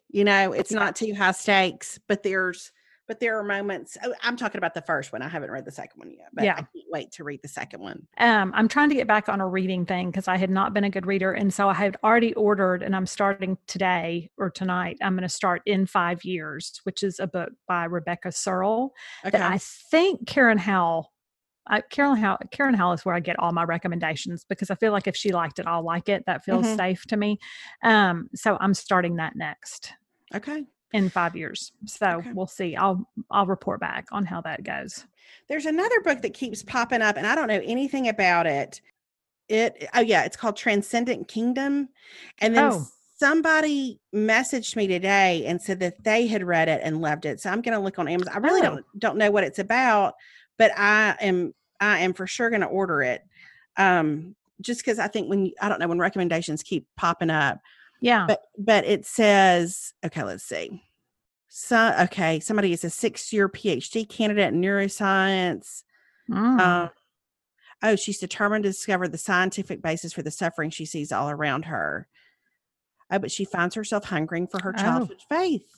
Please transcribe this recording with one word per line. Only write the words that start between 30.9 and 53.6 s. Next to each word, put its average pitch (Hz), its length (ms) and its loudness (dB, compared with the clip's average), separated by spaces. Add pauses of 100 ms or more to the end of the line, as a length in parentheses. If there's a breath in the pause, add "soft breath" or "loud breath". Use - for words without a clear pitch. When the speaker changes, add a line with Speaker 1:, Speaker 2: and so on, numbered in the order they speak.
Speaker 2:
in 196 180 2
five 175 260 -2
years. - 360 -12 (140)
So 185 320 0
Speaker 1:
Okay. 226 160 -10
Speaker 2:
we'll 190 140 -4
see. 170 280 -6
I'll, 190 340 0 (220)
I'll 202 160 2
report 190 320 -4
back - 320 -8
on 202 140 -2
how 170 160 -8
that 160 220 -10
goes. - 440 -10 (400 soft breath)
Speaker 1:
There's 294 180 -6
another 392 360 2
book 277 200 0
that - 120 -4
keeps 220 300 -8
popping 240 380 0
up, 208 160 4
and 151 80 -4
I 226 80 2
don't 302 140 0
know 208 160 2
anything 262 460 -2
about 180 360 4
it. 143 360 -2 (640 soft breath)
It, 226 460 0
oh - 80 4
yeah, 202 220 4
it's 170 140 -4
called 214 200 -2
Transcendent 233 720 0
Kingdom. 269 600 -2 (500 loud breath)
And 226 160 2
then 277 180 6
Speaker 2:
Oh. 160 120 -2 (320)
Speaker 1:
somebody 302 840 2 (120)
messaged 220 640 0
me 214 120 2
today 185 580 2
and 170 160 -2
said 185 180 -4
that 180 240 -4
they 226 240 4
had 214 160 0
read 170 240 2
it 156 160 0
and 156 180 -2
loved 156 240 -2
it. 143 140 -4
So 190 100 -6
I'm 208 120 -2
gonna 226 180 -2
look 196 200 -4
on 165 100 -2
Amazon. 175 260 -2
I 202 40 -4
really 339 220 4
Speaker 2:
Oh. - 140 2
Speaker 1:
don't, 139 100 -12 (140)
don't 202 180 0
know 208 140 4
what 202 140 4
it's 147 140 -6
about, 214 560 2 (440 loud breath)
but 226 180 8
I 208 440 4
am, 180 340 0 (240)
I 202 200 4
am 185 140 2
for 185 140 -6
sure 233 240 0
gonna 196 160 0
order 175 340 0
it. 127 220 -2 (540 soft breath)